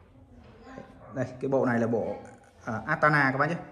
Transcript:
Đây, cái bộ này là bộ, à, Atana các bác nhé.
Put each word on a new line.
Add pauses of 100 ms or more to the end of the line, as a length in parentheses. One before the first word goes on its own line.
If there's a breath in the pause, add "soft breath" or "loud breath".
(1120)
Đây, (160)
cái
bộ
này
là
bộ, (500)
à,
Atana
các
bác
nhé. (160)